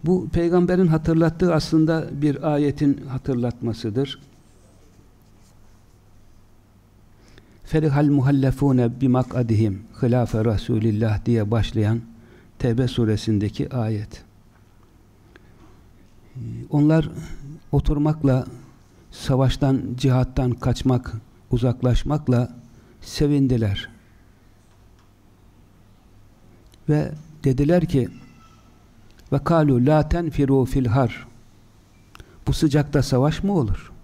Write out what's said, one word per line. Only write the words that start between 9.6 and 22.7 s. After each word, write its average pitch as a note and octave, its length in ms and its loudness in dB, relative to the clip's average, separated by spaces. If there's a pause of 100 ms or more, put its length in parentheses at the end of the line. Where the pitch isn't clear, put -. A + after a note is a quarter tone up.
hilafe A#2 440 0
Rasulillah" A2 800 0
diye A2 260 0
başlayan A2 500 0 (580)
Tevbe B2 280 0
suresindeki G#2+ 840 -2
ayet. A2 500 -6 (2500)
Onlar D3+ 400 4 (640)
oturmakla, D3 760 0 (640)
savaştan, C3+ 720 0 (160)
cihattan B2+ 540 0
kaçmak, B2 640 -2 (380)
uzaklaşmakla B2 1040 0 (440)